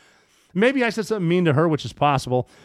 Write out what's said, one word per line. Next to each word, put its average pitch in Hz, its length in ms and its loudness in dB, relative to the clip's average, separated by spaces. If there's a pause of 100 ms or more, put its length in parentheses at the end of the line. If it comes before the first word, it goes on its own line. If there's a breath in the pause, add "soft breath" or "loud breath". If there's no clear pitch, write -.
(540 soft breath)
Maybe 247 300 2
I 226 60 0
said 208 160 -4
something 208 220 -2
mean 175 180 2
to 151 80 2
her, 156 140 2
which 156 160 -2
is 120 80 -10
possible. 127 560 0 (160 soft breath)